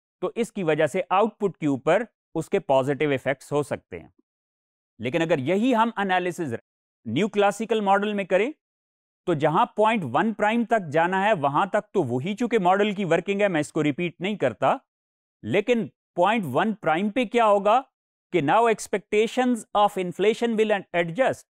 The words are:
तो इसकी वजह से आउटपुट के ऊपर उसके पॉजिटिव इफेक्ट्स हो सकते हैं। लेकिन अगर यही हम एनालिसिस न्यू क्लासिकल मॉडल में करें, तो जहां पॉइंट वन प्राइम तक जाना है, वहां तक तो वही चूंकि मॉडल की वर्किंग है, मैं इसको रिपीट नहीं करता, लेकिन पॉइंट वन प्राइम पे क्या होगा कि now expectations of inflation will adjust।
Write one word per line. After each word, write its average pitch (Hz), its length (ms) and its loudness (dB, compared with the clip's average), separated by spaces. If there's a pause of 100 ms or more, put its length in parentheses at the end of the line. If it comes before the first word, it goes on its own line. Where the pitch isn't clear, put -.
(220)
तो - 140 -4
इसकी 214 260 -4
वजह 156 240 2
से 190 140 -4
आउटपुट 202 560 -2
के 156 100 -4
ऊपर 160 400 0 (280)
उसके 165 240 -4
पॉजिटिव 139 540 0
इफेक्ट्स 135 400 -4
हो 147 100 0
सकते - 340 -10
हैं। - 180 -18 (840)
लेकिन 131 220 -2
अगर 160 180 0
यही 202 320 0
हम 226 260 2
एनालिसिस 180 540 -2 (560)
न्यू 165 200 -2
क्लासिकल 208 540 0
मॉडल 202 320 0
में 196 120 -4
करें, 208 280 0 (720)
तो 175 80 0
जहां 156 320 2 (100)
पॉइंट 214 280 2
वन 156 280 0
प्राइम 214 320 0
तक 226 160 0
जाना 175 440 0
है, 220 80 2
वहां 147 340 0
तक 208 180 -2 (100)
तो 190 80 2
वही 131 320 -4
चूंकि 233 240 0
मॉडल 214 340 2
की 196 120 -6
वर्किंग 185 380 0
है, 202 60 4
मैं 165 120 0
इसको 156 200 -4
रिपीट 151 400 -2
नहीं 196 160 -4
करता, 143 440 0 (640)
लेकिन 202 460 -2 (260)
पॉइंट 196 280 2
वन 165 280 -2
प्राइम 180 380 -2
पे 247 160 -2
क्या 233 180 2
होगा 208 400 4 (480)
कि 165 100 2
now 165 180 4
expectations 233 1000 0 (180)
of 208 160 4
inflation 208 640 -2
will 208 260 0 (140)
adjust। 175 480 -2 (140)